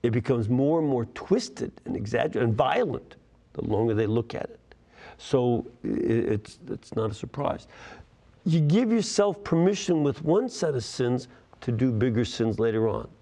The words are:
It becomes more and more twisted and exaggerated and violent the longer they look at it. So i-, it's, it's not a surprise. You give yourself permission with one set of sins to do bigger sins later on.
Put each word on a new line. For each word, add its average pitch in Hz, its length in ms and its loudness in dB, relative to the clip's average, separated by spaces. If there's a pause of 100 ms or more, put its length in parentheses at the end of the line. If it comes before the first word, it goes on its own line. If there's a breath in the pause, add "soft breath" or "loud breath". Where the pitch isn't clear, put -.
It 117 80 2
becomes 117 380 0
more 139 300 2
and 156 80 0
more 123 260 0
twisted - 580 -4 (140)
and - 100 -6
exaggerated 117 480 0
and 113 120 2
violent 143 600 -2 (380)
the - 100 -8
longer 107 300 0
they 107 140 2
look 113 280 -2
at - 80 -6
it. - 160 -12 (580 loud breath)
So 123 480 2 (180)
i-, 104 40 -6
it's, 110 720 -2 (100)
it's - 260 -10
not 110 160 -2
a - 20 -10
surprise. - 540 -6 (760 loud breath)
You 165 140 4
give 202 320 4
yourself 202 520 0
permission 170 600 2
with 143 200 0
one 214 260 2
set 156 260 -2
of 113 80 -2
sins 123 440 0 (340 loud breath)
to 127 100 -4
do 123 200 2
bigger 113 340 2
sins 110 340 -2
later 110 280 2
on. 110 200 -4 (140)